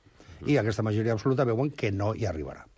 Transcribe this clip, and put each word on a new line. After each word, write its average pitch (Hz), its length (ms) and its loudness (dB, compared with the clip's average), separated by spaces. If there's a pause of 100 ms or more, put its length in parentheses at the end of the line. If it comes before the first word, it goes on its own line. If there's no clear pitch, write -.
(460)
I 143 140 4
aquesta 110 240 0
majoria 110 320 2
absoluta 131 320 2
veuen 123 240 0
que 120 180 -2
no 101 300 0
hi 107 80 -2
arribarà. 73 380 -8 (120)